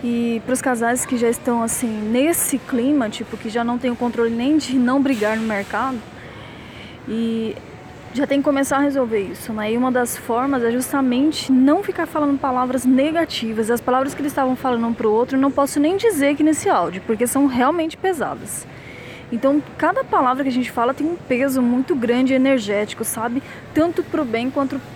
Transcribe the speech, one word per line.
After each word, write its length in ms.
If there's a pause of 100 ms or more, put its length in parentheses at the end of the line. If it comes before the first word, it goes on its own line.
E 420
pros 160
casais 440
que 120
já 120
estão, 320
assim, 260
nesse 680
clima, 520
tipo, 260
que 140
já 160
não 120
tem 140
o 40
controle 380
nem 240
de 200
não 240
brigar 340
no 80
mercado, 540 (1080)
e 480 (600)
já 120
tem 140
que 60
começar 320
a 20
resolver 400
isso, 320
né? 220
E 40
uma 140
das 240
formas 480
é 80
justamente 800
não 320
ficar 220
falando 340
palavras 460
negativas. 840
As 120
palavras 320
que 80
eles 100
estavam 240
falando 320
um 60
pro 180
outro, 240
eu 60
não 100
posso 300
nem 160
dizer 320
aqui 140
nesse 260
áudio, 360
porque 220
são 180
realmente 520
pesadas. 680 (680)
Então, 300 (160)
cada 260
palavra 400
que 60
a 20
gente 200
fala 220
tem 120
um 100
peso 460
muito 320
grande 400
energético, 680
sabe? 400 (300)
Tanto 280
pro 220
bem 260
quanto, 300 (160)